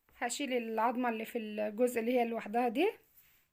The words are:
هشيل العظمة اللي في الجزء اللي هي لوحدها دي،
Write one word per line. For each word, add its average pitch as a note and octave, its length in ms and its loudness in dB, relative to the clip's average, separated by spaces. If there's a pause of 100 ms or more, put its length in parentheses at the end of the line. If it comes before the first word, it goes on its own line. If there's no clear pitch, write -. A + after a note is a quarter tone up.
(180)
هشيل B3+ 340 -4
العظمة A#3 560 0
اللي A3 160 -2
في A#3+ 140 -6
الجزء G#3+ 600 0
اللي A#3+ 180 2
هي A#3+ 60 4
لوحدها A#3 440 0
دي، C#4 200 2 (640)